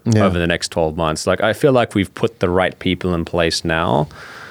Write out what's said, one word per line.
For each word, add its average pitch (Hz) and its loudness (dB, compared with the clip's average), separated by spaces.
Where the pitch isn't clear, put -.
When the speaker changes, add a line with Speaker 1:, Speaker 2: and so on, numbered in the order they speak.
Speaker 1:
Yeah. 113 4
Speaker 2:
over 90 2
the 85 0
next 85 -2
twelve 80 -2
months. 78 -2
Like, 92 0
I 107 2
feel 143 2
like 120 2
we've 98 0
put - -4
the 90 0
right 90 2
people 90 0
in 85 -2
place 82 -2
now 82 0